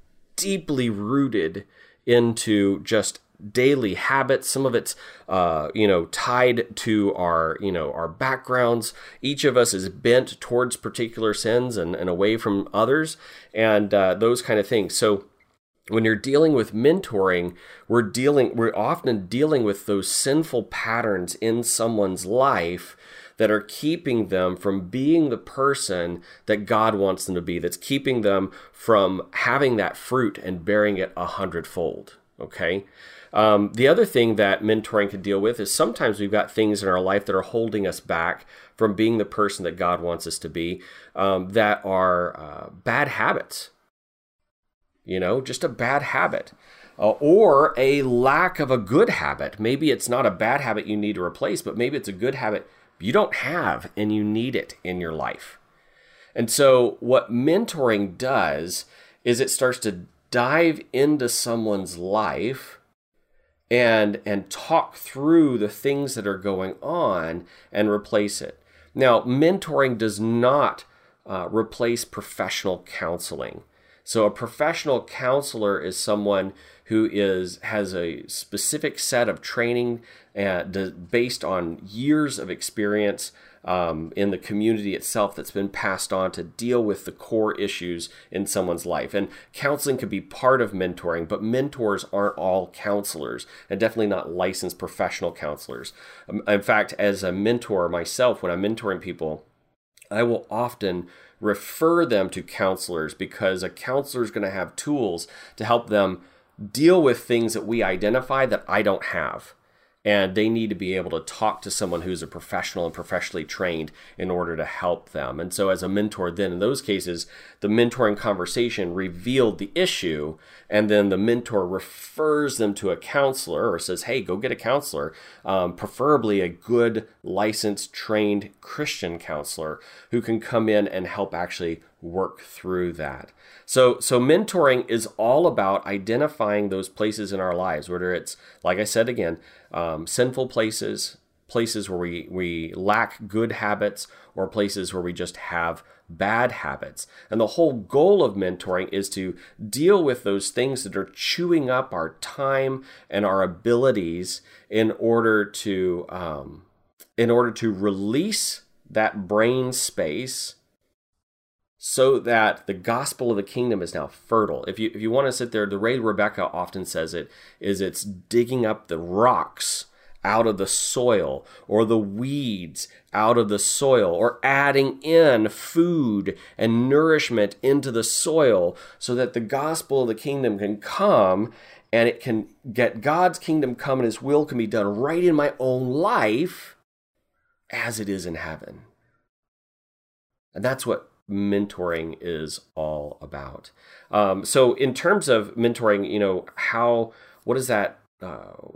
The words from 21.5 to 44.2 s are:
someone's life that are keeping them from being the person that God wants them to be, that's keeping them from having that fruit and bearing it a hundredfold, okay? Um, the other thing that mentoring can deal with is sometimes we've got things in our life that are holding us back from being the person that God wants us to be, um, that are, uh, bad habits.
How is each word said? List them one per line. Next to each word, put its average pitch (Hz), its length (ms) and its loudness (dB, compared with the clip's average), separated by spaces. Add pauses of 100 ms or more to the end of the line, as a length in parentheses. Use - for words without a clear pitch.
someone's 104 640 -2
life 101 680 0 (400)
that 110 140 4
are 107 100 4
keeping 131 680 -2
them 90 280 0
from 95 320 -2
being 143 400 2
the 120 80 -2
person 92 840 -2 (240)
that 107 180 0
God 110 300 4
wants 98 320 0
them 92 80 -4
to 87 80 -2
be, 87 160 -4
that's - 180 -4
keeping 131 460 -2
them 98 280 2 (220)
from 98 600 2
having 127 440 2
that 95 200 -2
fruit 123 420 -2
and 90 260 -8
bearing 104 320 2
it 92 200 -4
a 87 100 -4
hundredfold, 85 880 -6 (240)
okay? 92 460 -4 (460)
Um, 104 420 6
the 123 120 4
other 196 200 6
thing 113 300 4
that 98 260 4
mentoring 107 480 2
can 101 100 -10
deal 98 200 0
with 113 200 0
is 98 120 -4
sometimes 135 460 0
we've 101 120 -2
got 104 200 0
things 104 320 2
in 98 60 0
our 92 120 4
life 95 260 0
that 98 100 0
are 92 60 2
holding 110 440 -2
us 87 140 -4
back 85 460 -2 (280)
from 107 200 2
being 110 240 2
the 101 80 0
person 101 380 -2
that 85 120 -4
God 87 240 0
wants 85 260 -4
us 82 120 -8
to 85 100 -12
be, 85 320 -6 (340)
um, 95 360 0
that 104 340 2
are, 92 560 2
uh, 76 300 -14
bad 120 380 -2
habits. - 600 -4 (1300)